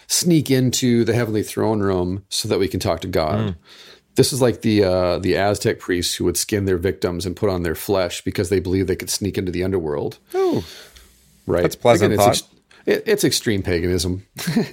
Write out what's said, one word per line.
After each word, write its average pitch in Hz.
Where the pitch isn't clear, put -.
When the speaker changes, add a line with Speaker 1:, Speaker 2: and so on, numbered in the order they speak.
Speaker 1:
sneak 160
into 120
the 110
heavenly 107
throne 107
room 92
so -
that 101
we 98
can 92
talk 85
to 95
God. 87
Speaker 2:
Mm. 101
Speaker 1:
This 131
is 127
like 117
the, 107
uh, 90
the 92
Aztec 101
priests 87
who -
would 87
skin 101
their 92
victims 90
and 87
put 104
on 90
their 80
flesh 92
because 92
they 95
believed 90
they 92
could -
sneak 98
into 95
the 87
underworld. 82
Speaker 2:
Oh. 359
Speaker 1:
Right. 87
Speaker 2:
That's 82
a -
pleasant 110
Speaker 1:
Again, 101
it's -
Speaker 2:
thought. -
Speaker 1:
ex-, -
it, -
it's 208
extreme 110
paganism. 90
<laughs> 196